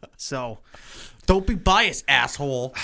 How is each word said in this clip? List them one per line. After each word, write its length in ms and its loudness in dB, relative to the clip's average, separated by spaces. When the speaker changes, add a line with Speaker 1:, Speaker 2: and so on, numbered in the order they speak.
Speaker 1:
So 380 -8
Speaker 2:
don't 200 2
be 80 0
biased, 540 2
asshole. 760 0